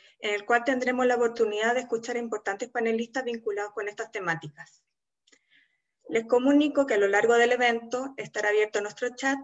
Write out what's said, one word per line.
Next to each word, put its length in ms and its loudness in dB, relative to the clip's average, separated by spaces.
en 160 -4
el 140 -6
cual 160 2
tendremos 420 0
la 100 4
oportunidad 600 0
de 60 0
escuchar 340 -6
a 40 -2
importantes 500 -6
panelistas 540 -2
vinculados 500 -6
con 140 -8
estas 220 -10
temáticas. 720 -8
Les 160 0
comunico 640 4
que 80 2
a 20 4
lo 100 4
largo 280 4
del 160 4
evento 680 -2
estará 320 -4
abierto 320 2
nuestro 340 -6
chat 280 -2